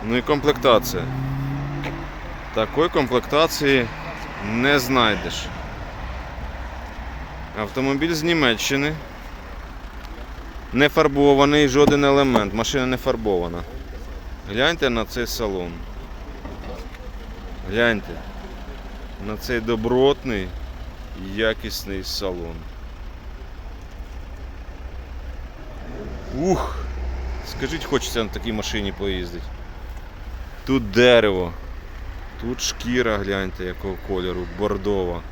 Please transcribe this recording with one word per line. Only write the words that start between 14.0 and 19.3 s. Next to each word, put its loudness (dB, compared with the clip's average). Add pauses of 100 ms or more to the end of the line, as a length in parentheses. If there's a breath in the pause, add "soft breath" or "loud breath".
Гляньте 2
на 0
цей -4
салон. -2 (2000)
Гляньте 2 (1120)
на -4